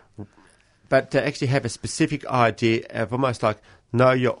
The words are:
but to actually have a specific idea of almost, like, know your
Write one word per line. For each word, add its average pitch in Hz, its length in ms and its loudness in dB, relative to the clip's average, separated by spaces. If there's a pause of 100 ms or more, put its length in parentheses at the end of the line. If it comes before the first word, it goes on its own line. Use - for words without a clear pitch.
(880)
but 131 220 2
to 139 160 0
actually 143 220 -2
have 131 160 0
a 117 40 -4
specific 143 580 -4
idea 117 640 0
of 113 220 -6
almost, 127 300 -2
like, 110 160 0 (340)
know 127 200 4
your 127 280 0